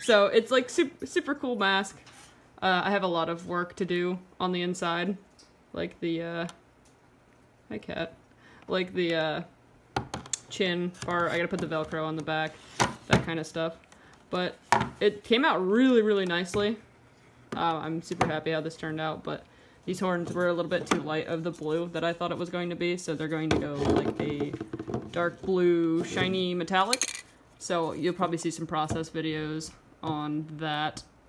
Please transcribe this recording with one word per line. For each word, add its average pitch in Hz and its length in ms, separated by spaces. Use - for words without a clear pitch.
So 208 260
it's, 226 240
like, 254 200
sup-, - 360
super 294 280
cool 247 220
mask. 196 420
Uh, 180 220
I 190 60
have 202 120
a 190 60
lot 165 200
of 170 180
work 175 300
to 196 80
do 180 340
on 185 120
the 180 100
inside, 175 540
like 175 280
the, 165 220
uh, 170 240
hi 214 100
cat, - 360
like 185 260
the, 170 200
uh, 160 280
chin 180 420
part. 175 280
I 160 60
gotta 170 120
put 185 120
the 160 80
Velcro 156 360
on 156 120
the 156 60
back, 156 320
that - 200
kind 165 120
of 160 80
stuff. 165 300
But 180 260
it 208 240
came 233 220
out 185 200
really, 233 380
really 202 240
nicely. 185 520
Uh, 165 220
I'm 160 260
super 175 240
happy 156 240
how 156 100
this 160 160
turned 156 240
out, 156 220
but - 220
these 180 160
horns 175 320
were 175 160
a 175 40
little 165 180
bit 180 160
too 170 140
light 156 280
of 165 160
the 170 80
blue 160 400
that 160 100
I 170 100
thought 170 200
it 151 60
was 175 120
going 175 200
to 170 60
be, 175 200
so 170 180
they're 156 140
going 160 220
to 156 80
go, 147 160
like, - 460
a - 320
dark 170 300
blue, 175 600
shiny 185 520
metallic. 185 720
So 170 340
you'll 175 220
probably 175 240
see 165 120
some 160 160
process 156 440
videos 156 600
on 151 440
that, 151 480